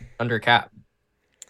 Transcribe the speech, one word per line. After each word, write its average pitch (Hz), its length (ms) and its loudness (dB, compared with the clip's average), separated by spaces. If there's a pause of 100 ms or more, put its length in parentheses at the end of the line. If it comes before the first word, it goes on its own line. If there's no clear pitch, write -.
(180)
under 117 220 -2
cap. - 320 2 (760)